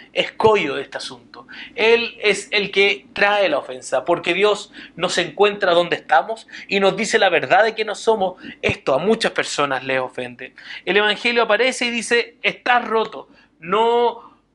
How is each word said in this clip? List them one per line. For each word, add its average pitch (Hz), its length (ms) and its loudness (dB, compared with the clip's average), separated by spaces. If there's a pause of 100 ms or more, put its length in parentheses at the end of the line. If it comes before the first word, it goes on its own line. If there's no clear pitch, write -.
(120)
es 170 140 -2
escollo 190 500 2
de 139 60 -6
este - 160 -12
asunto. 127 500 -16 (260)
Él 233 480 2
es 196 300 0
el 196 200 -2
que 196 420 0
trae 202 340 2
la 147 120 0
ofensa, 127 440 -4
porque 175 300 0
Dios 208 400 0 (240)
nos 170 200 -2
encuentra 196 560 0
donde 170 220 2
estamos 180 520 -2 (200)
y 196 140 0
nos 196 160 2
dice 220 220 0
la 196 100 4
verdad 165 340 2
de 226 100 0
quiénes 214 260 -6
somos. 185 360 0 (260)
Esto 196 320 -2
a 131 40 2
muchas 208 340 0
personas 139 540 -2
les 131 160 -2
ofende. 127 520 -12 (320)
El 185 120 2
Evangelio 214 460 2
aparece 247 420 2
y 240 40 -2
dice, 233 520 -2
"Estás 240 440 0
roto, 214 440 -4 (300)
no, 233 680 0 (240)